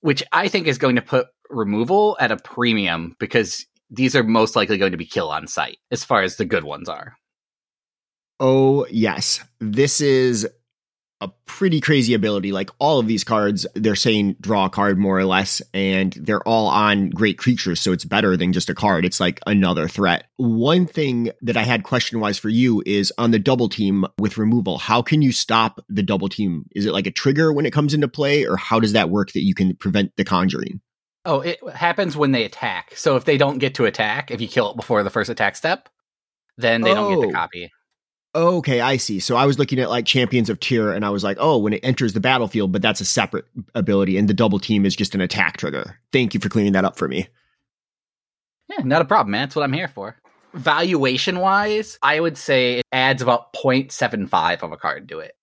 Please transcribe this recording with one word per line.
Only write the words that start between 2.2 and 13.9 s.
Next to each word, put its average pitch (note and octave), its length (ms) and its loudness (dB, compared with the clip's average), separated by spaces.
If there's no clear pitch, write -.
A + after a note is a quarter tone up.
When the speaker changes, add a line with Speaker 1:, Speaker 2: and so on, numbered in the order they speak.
Speaker 1:
at A#2+ 120 2
a G#2 40 -2
premium F#2+ 800 -2
because - 460 -2
these B2 280 0
are B2 80 4
most A2 320 2
likely G#2 220 2
going G2 140 2
to E2+ 60 -8
be E2 80 -10
kill E2 240 -4
on D#2 160 -6
sight C#2+ 320 -6
as B2+ 100 -6
far A2 200 0
as F#2 140 -2
the A2 80 -4
good E2+ 200 -2
ones D2 240 -10
are. D#2+ 260 -12
Speaker 2:
Oh, C3+ 500 4
yes. A2 500 -2
This A#2 400 0
is B2+ 460 2
a G3+ 60 -8
pretty E3+ 340 0
crazy C3 320 4
ability. G2+ 400 0
Like, G2 160 -4
all C#3+ 200 2
of A#2 80 0
these A2 180 0
cards, G#2 400 0
they're G#2+ 220 2